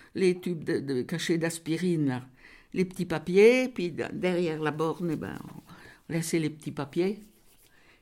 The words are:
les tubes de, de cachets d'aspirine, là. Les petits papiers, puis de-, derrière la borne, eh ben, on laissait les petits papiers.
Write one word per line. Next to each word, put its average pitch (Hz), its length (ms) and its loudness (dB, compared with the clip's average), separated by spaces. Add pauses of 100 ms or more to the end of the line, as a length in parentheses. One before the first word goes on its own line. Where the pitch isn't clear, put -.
(140)
les 180 240 4
tubes 175 240 -4
de, 165 160 0
de 135 240 -2
cachets 165 360 -2
d'aspirine, 160 680 0
là. 127 160 -2 (520)
Les 185 100 2
petits 180 220 -6
papiers, 208 640 6
puis 175 200 -4
de-, 113 220 -6
derrière 170 500 -2
la 151 80 0
borne, 160 400 -2
eh 151 60 -2
ben, 78 200 -8 (720)
on - 40 -8
laissait 165 260 0
les 151 120 0
petits 156 200 -10
papiers. 170 560 -2 (760)